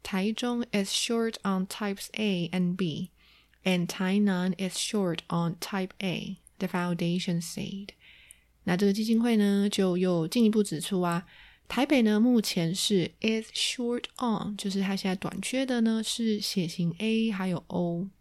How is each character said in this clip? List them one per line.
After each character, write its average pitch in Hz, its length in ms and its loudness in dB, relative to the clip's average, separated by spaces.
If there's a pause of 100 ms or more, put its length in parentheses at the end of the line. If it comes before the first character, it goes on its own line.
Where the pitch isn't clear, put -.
Taichung 226 680 -2
is 202 220 0
short 226 500 -2
on 190 240 0
types - 500 -6
A 185 360 0
and 180 240 0
B. 180 340 -4 (520)
And 180 260 2
Tainan 185 680 2
is 190 180 -4
short 190 500 -2
on 170 320 0
type 185 420 -6
A, 185 380 -6 (200)
the 185 80 -2
foundation 175 760 -2
said. 196 480 -8 (760)
那 175 120 2
这 202 80 2
个 202 80 4
基 214 100 0
金 226 180 2
会 240 160 4
呢， 202 300 4
就 185 300 2
又 180 300 2
进 233 180 4
一 214 40 8
步 214 140 4
指 160 160 -2
出 180 220 -2
啊， 175 240 0 (420)
台 240 160 0
北 277 200 4
呢， 214 160 4
目 240 200 6
前 170 340 0
是 190 380 2 (100)
is 220 320 0
short 240 500 -2 (160)
on， 214 360 -2
就 196 140 -6
是 196 120 -2
它 196 140 0
现 196 140 -2
在 185 60 0
短 - 260 -6
缺 262 240 -2
的 247 160 0
呢， 220 220 2
是 220 360 0
血 185 280 -2
型 170 320 -2
A 220 320 0
还 190 160 -4
有 175 200 -2
O。 175 400 -2 (140)